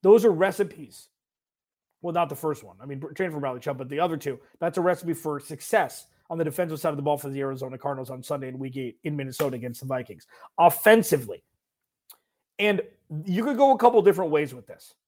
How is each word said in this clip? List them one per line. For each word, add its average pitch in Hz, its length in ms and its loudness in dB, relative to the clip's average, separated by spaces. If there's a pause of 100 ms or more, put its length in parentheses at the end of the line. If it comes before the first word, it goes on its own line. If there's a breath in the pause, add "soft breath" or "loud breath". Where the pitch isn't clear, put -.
Those 202 220 8
are 214 80 6
recipes. 185 760 -2 (920)
Well, 175 120 -6
not 170 140 2
the 143 60 -8
first 151 300 -6
one. 92 160 -20
I 127 60 -16
mean, 139 140 -10 (140)
trading 180 180 -4
for 147 80 -6
Bradley 127 200 -4
Chubb, 139 180 -6
but 131 100 -10
the 143 120 -4
other 165 160 0
two, 135 240 -8 (180 soft breath)
that's 165 200 -2
a - 20 0
recipe 170 340 0
for 151 240 -6
success - 680 -4 (240)
on 165 80 -8
the 165 60 0
defensive 156 360 -4
side 165 100 0
of 147 60 -6
the 139 60 -6
ball 147 160 0
for 143 100 -10
the 135 120 -6
Arizona 131 380 -8
Cardinals 131 320 -8
on 131 120 -12
Sunday 135 260 -6
in 131 100 -12
Week 135 180 -10
eight 127 280 -10
in 151 120 -6
Minnesota 135 380 -6
against 120 260 -10
the 131 60 -14
Vikings. 127 400 -10 (320 loud breath)
Offensively, 170 840 4 (1120)
and 202 220 2 (440)
you 196 200 -2
could 277 120 -2
go 269 160 6
a 233 60 2
couple 240 240 6
different 180 280 4
ways 147 240 0
with 120 120 -18
this. - 280 -20 (140)